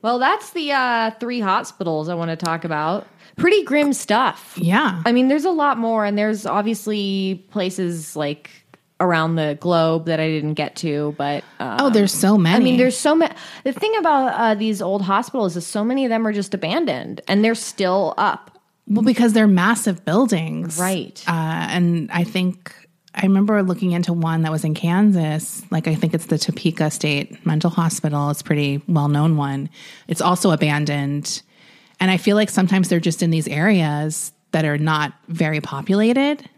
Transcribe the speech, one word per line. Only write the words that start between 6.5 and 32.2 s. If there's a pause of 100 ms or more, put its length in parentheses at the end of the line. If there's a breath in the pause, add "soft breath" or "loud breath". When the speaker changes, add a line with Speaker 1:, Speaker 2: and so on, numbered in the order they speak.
Speaker 1:
places,
like, (500)
around
the
globe
that
I
didn't
get
to,
but, (160)
um,
Speaker 2:
Oh,
there's
so
Speaker 1:
I
mean,
Speaker 2:
many.
Speaker 1:
there's
so
ma-, (360 loud breath)
the
thing
about,
uh,
these
old
hospitals
is
so
many
of
them
are
just
abandoned,
and
they're
still
up. (300)
Speaker 2:
Well,
because
they're
massive
buildings.
Speaker 1:
Right.
Speaker 2:
Uh,
and
I
think, (400)
I
remember
looking
into
one
that
was
in
Kansas.
Like,
I
think
it's
the
Topeka
State
Mental
Hospital.
It's
a
pretty
well-known
one. (400 loud breath)
It's
also
abandoned. (580 soft breath)
And
I
feel